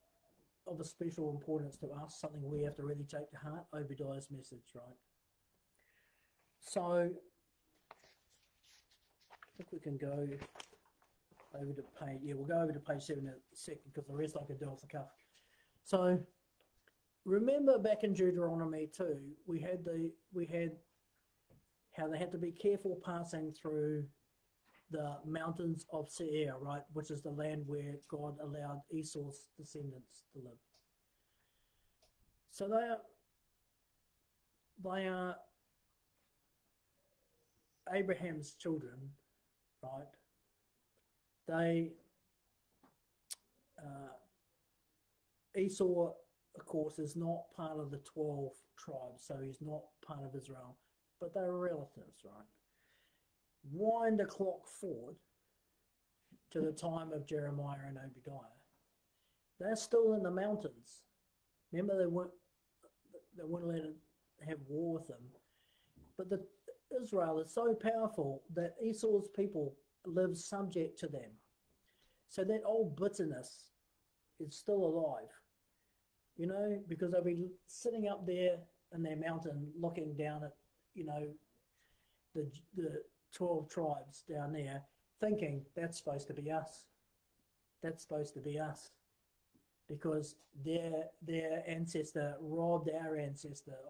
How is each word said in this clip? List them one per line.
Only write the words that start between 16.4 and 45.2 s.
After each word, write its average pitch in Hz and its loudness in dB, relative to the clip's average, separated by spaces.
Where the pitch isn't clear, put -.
remember 254 8
back 214 6
in 202 4
Deuteronomy 165 4
two, 147 -2
we 165 -2
had 175 -2
the, 165 0
we 175 0
had 165 0
how 160 -2
they 156 -2
had 175 -2
to 180 -4
be 170 -2
careful 196 2
passing 170 -4
through 151 0
the 147 -2
mountains 165 -2
of 151 -2
Seir, 151 0
right, 143 -4
which 156 -4
is 143 -4
the 151 -6
land 151 -2
where 143 -2
God 147 -4
allowed 143 -4
Esau's 151 -6
descendants 139 -10
to 143 -14
live. 123 -14
So 196 -2
they 214 4
are, 233 2
they 190 0
are 185 0
Abraham's 175 0
children, 139 -4
right? 135 -8
They, 165 4
uh, 139 -14